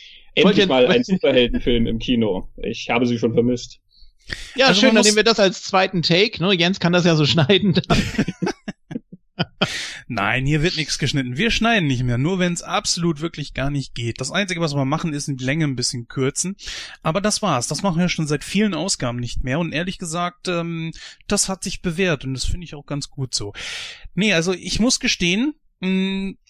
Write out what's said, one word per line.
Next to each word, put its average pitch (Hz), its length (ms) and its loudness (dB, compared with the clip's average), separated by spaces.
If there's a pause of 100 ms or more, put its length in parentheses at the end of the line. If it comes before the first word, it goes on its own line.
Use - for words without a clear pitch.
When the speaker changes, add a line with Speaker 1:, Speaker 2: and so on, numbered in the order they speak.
(340)
Speaker 1:
Ich 147 100 4
wollte 202 180 6
Speaker 2:
endlich 190 60 4
mal 131 160 4
Speaker 1:
jetzt 123 260 4
Speaker 2:
ein 190 40 4
Superheldenfilm 123 720 2
im 117 140 -2
Kino. 113 560 0
Ich - 340 -8
habe 123 160 2
sie 120 120 0
schon 113 160 0
vermisst. 120 440 0 (800)
Speaker 1:
Ja, 269 100 4
Speaker 3:
Also 202 140 4
Speaker 1:
schön, 214 80 6
Speaker 3:
man 220 80 6
Speaker 1:
dann 214 40 8
Speaker 3:
muss 202 60 4
Speaker 1:
nehmen 214 100 6
wir 214 80 4
das 220 160 4
als 190 220 2
zweiten 190 400 0
Take, 180 400 2
ne? 190 120 2
Jens 175 260 2
kann 170 120 2
das 175 120 4
ja 170 100 6
so 156 120 4
<laughs> - 0 -
schneiden. 170 540 4 (2250)
Speaker 3:
Nein, 110 320 0
hier 147 180 2
wird 175 140 0
nichts 151 220 -4
geschnitten. 127 380 -2
Wir 220 160 0
schneiden 220 340 2
nicht 123 160 0
mehr, 123 160 0
nur 175 220 0
wenn's 175 220 0
absolut 170 580 -2
wirklich 156 340 -8
gar 135 160 -2
nicht 139 240 -6
geht. 117 260 -6
Das 127 120 -6
Einzige, 180 280 -4
was 156 140 -2
wir 139 100 0
machen, 151 280 -2
ist 143 160 -6
die 139 160 -4
Länge 151 220 0
ein 135 100 -2
bisschen 123 320 -4
kürzen. 147 480 -2 (460)
Aber 160 180 0
das 208 220 0
war's. 147 260 0
Das 156 160 -4
machen 175 160 2
wir 180 80 2
schon 165 180 -2
seit 143 160 -2
vielen 202 320 0
Ausgaben 127 460 -4
nicht 120 240 -4
mehr. 131 160 0
Und 170 120 -2
ehrlich 180 260 -4
gesagt, 175 500 -6
ähm, 170 420 -4 (380)
das - 200 0
hat 190 140 -8
sich - 180 -8
bewährt 170 440 0
und 131 100 -4
das 123 100 -4
finde 175 200 -2
ich 165 100 -14
auch 147 120 -16
ganz 147 220 -6
gut - 280 -6
so. 101 160 -6 (640)
Nee, 202 180 2
also 165 180 2
ich 180 280 -4
muss 247 180 2
gestehen, 220 560 0 (240)
mh, 190 540 -2 (180)